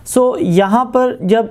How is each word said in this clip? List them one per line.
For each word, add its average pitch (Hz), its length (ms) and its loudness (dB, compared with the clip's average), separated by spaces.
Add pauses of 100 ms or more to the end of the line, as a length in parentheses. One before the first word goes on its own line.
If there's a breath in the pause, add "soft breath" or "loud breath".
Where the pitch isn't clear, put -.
So 254 340 0
यहाँ 196 440 0
पर 254 360 -2
जब 220 300 0